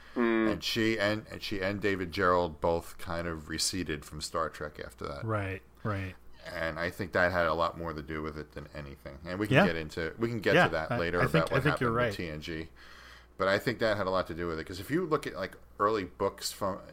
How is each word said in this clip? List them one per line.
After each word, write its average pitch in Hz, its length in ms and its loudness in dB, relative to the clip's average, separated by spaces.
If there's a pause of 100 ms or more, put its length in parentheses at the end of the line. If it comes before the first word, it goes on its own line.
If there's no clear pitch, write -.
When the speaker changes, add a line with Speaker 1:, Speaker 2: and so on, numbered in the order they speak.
(160)
Speaker 1:
Mm. 113 340 4
Speaker 2:
and 87 140 -2
she 110 340 2
and, 107 320 2
and 92 100 -10
she 98 200 -4
and 95 200 0
David 95 320 2
Gerrold 90 480 4
both 85 380 2
kind 85 300 -4
of 78 200 -6
receded 80 560 -2
from 76 160 -12
Star 80 280 -2
Trek - 360 -10
after - 220 -10
that. - 180 -6
Speaker 3:
Right, 101 380 -2 (220)
right. 95 320 -4 (360)
Speaker 2:
And 82 280 -2
I 87 100 0
think 90 220 -4
that 90 180 6
had 87 160 4
a 80 80 4
lot 82 240 0
more 82 140 -4
to 76 100 -6
do 78 200 -6
with 76 140 -6
it 76 160 -10
than 73 220 -10
anything. 71 440 -12 (100)
And 90 100 -4
we 107 80 0
can 127 100 4
Speaker 3:
Yeah. 185 100 8
Speaker 2:
get 85 100 0
into, 80 420 -4
we 117 100 0
can 117 120 -4
get 98 140 4
Speaker 3:
Yeah, 170 100 8
Speaker 2:
to 113 80 2
that 80 180 -2
Speaker 3:
I, 117 80 0
Speaker 2:
later 85 200 0
Speaker 3:
I 90 60 4
Speaker 2:
about 135 80 2
Speaker 3:
think, 82 200 4
Speaker 2:
what - 60 2
Speaker 3:
I - 20 4
think 143 200 0
you're 123 100 2
Speaker 2:
happened 113 60 0
Speaker 3:
right. 123 120 2
Speaker 2:
with 101 80 -4
T 90 120 -6
N 76 120 -8
G. 78 280 -8 (680)
But 92 80 2
I 98 120 6
think 110 200 -2
that 107 180 4
had 101 100 0
a 92 40 2
lot 92 160 2
to 87 80 -8
do 85 140 -2
with 80 100 -2
it. 80 60 -6
'Cause 92 160 -8
if 95 100 -10
you 175 160 2
look 151 200 0
at, 135 80 -6
like, 92 220 -6 (220)
early 104 260 4
books - 480 -2
from, 95 260 -2 (140)